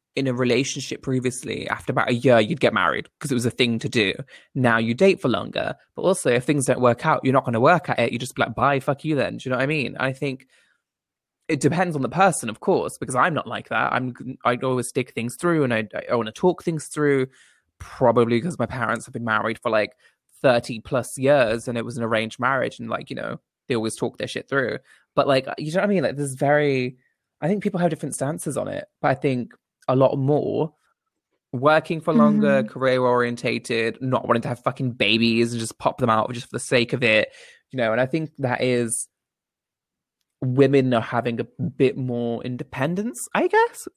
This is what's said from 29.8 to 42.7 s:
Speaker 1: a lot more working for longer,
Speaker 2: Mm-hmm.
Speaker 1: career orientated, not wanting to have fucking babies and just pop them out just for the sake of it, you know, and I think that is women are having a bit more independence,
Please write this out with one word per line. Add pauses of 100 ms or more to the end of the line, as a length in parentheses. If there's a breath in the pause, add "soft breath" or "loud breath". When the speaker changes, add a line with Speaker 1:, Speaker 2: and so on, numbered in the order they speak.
Speaker 1:
a
lot
more (800)
working
for
longer,
Speaker 2:
Mm-hmm.
Speaker 1:
career
orientated,
not
wanting
to
have
fucking
babies
and
just
pop
them
out
just
for
the
sake
of
it, (380 loud breath)
you
know,
and
I
think
that
is (1400)
women
are
having
a
bit
more
independence,